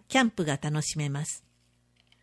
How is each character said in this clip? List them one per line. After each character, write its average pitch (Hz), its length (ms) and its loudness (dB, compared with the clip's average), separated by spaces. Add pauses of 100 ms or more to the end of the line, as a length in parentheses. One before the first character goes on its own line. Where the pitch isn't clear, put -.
キ 262 100 4
ャ 262 60 6
ン 226 60 4
プ 180 140 -2
が 143 160 0
楽 151 220 0
し - 160 -4
め 147 100 0
ま 143 160 -4
す。 - 200 -10 (800)